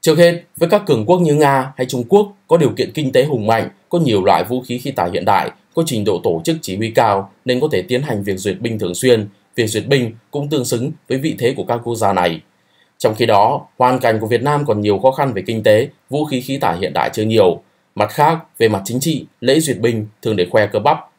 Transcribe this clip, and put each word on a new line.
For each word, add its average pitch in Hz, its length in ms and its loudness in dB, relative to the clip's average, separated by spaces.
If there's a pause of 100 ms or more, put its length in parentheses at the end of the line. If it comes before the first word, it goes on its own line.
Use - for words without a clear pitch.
Trước 156 180 2
hết, 170 240 4 (140)
với 165 120 0
các 202 180 2
cường 110 200 0
quốc 180 120 4
như 160 160 2
Nga 139 420 2
hay 127 100 -4
Trung 123 220 -4
Quốc 202 240 2 (160)
có 165 80 4
điều 139 140 2
kiện 110 220 -4
kinh 139 200 -4
tế 131 120 4
hùng 123 220 -2
mạnh, 110 220 0 (200)
có 175 100 -2
nhiều 113 260 2
loại 90 200 4
vũ 123 160 -4
khí 123 180 -8
khí 139 120 -8
tài 90 200 -2
hiện 92 140 -4
đại, 95 260 0 (240)
có 165 120 0
trình 113 180 -4
độ 95 200 0
tổ 82 200 0
chức 165 180 -2
chỉ 95 140 -8
huy 110 140 -4
cao 104 400 2 (140)
nên 127 160 0
có 156 120 -2
thể 95 100 0
tiến 127 200 -2
hành 117 200 -4
việc 98 140 -4
duyệt 95 240 -4
binh 113 180 -6
thường 90 160 -6
xuyên. 113 340 2 (280)
Việc 117 100 0
duyệt 110 200 -4
binh 123 260 0 (180)
cũng 147 180 -6
tương 147 160 -2
xứng 123 280 -4 (160)
với 131 100 -2
vị 139 200 -4
thế 123 180 0
của - 80 -8
các 120 200 -4
quốc 117 100 -4
gia 104 180 0
này. 90 280 0 (580)
Trong 110 160 0
khi 123 120 0
đó, 107 400 2 (120)
hoàn 127 200 2
cảnh 113 220 0
của 110 60 -6
Việt 113 160 0
Nam 147 240 0
còn 107 140 0
nhiều 104 180 2
khó 131 120 4
khăn 135 220 -2
về 95 140 -6
kinh 113 160 -4
tế, 113 260 4 (220)
vũ 147 140 -2
khí 139 160 -4
khí 135 180 -8
tài 87 200 -2
hiện 90 140 -6
đại 65 200 -2
chưa 110 100 -4
nhiều. 107 400 2 (320)
Mặt 104 160 0
khác, 160 280 2 (200)
về 113 100 4
mặt 101 160 0
chính 117 160 -4
trị, 147 260 -4 (140)
lễ 131 200 2
duyệt 139 180 -2
binh 107 280 -2 (160)
thường 110 140 -2
để 90 140 0
khoe 107 160 4
cơ 104 120 -4
bắp 143 200 2 (200)